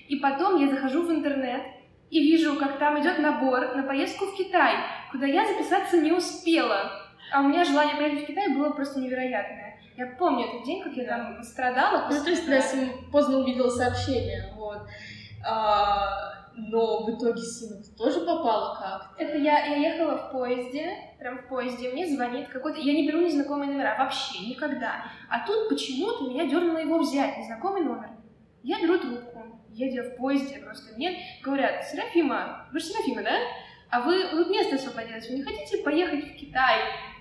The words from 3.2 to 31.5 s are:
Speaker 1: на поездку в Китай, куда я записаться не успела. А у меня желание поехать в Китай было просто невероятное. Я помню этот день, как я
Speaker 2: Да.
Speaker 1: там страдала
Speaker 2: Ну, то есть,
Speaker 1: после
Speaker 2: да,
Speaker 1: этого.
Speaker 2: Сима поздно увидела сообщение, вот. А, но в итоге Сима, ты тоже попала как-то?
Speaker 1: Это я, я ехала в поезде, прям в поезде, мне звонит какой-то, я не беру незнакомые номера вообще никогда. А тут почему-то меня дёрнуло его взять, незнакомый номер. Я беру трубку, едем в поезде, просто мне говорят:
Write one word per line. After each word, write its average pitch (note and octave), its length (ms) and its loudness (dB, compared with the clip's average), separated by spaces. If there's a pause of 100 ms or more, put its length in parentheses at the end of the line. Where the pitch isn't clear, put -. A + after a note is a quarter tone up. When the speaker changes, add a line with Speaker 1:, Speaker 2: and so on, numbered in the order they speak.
Speaker 1:
на C#4 80 0
поездку C#4+ 420 -2
в G4 120 -6
Китай, E4+ 380 4 (360)
куда C4+ 140 -2
я F4 220 4
записаться F4+ 500 2
не D#4 140 6
успела. C4+ 800 2 (400)
А C#4 100 4
у - 60 6
меня E4+ 160 6
желание D4 320 4
поехать D4 280 0
в - 40 -8
Китай F4 280 0
было C#4+ 160 2
просто C4+ 280 -4
невероятное. B3+ 800 -4 (180)
Я B3 100 -6 (100)
помню C4 300 2
этот A#3 180 -10
день, E4+ 180 -4
как - 100 -8
я B3 120 -4
Speaker 2:
Да. A#3 120 -2
Speaker 1:
там A3+ 260 -10
страдала C4 680 2
Speaker 2:
Ну, C#4+ 140 0
то E4 60 0
есть, F4 160 2
Speaker 1:
после - 20 -4
Speaker 2:
да, C4+ 80 6 (100)
Speaker 1:
этого. C4+ 200 0
Speaker 2:
Сима - 260 -8
поздно C4+ 280 6
увидела B3 300 2
сообщение, A#3+ 840 -2
вот. G#3 320 -10 (580)
А, G3+ 920 2 (280)
но A3 380 2
в A3 60 0
итоге A#3 300 0
Сима, G#3 400 -10
ты - 140 -20
тоже C#4+ 300 0
попала C4+ 500 0
как-то? G3 480 -8
Speaker 1:
Это D4+ 140 -2
я, D4 280 4
я D4 280 2
ехала D#4 240 0
в - 140 -10
поезде, B3+ 600 -4 (260)
прям B3+ 200 -10
в - 100 -16
поезде, B3 420 -4
мне D4 160 -4
звонит B3+ 440 -2
какой-то, C#4+ 300 -6
я C#4+ 140 2
не D4+ 140 4
беру D#4+ 140 2
незнакомые C#4+ 500 0
номера C4+ 260 0
вообще G#3+ 480 -4
никогда. B3 600 -4 (240)
А A#3 180 -2
тут G#4+ 220 2
почему-то C#4 600 -2
меня C4 200 0
дёрнуло E4 280 2
его D#4+ 220 2
взять, C#4 380 0
незнакомый E4 460 -4
номер. A#3+ 260 -4 (520)
Я D#4 200 -4
беру E4+ 180 4
трубку, A#3+ 420 -8 (280)
едем A#3+ 340 -4
в - 140 -12
поезде, C4+ 420 -2
просто - 360 -16
мне D#4+ 220 -4 (240)
говорят: C4 440 0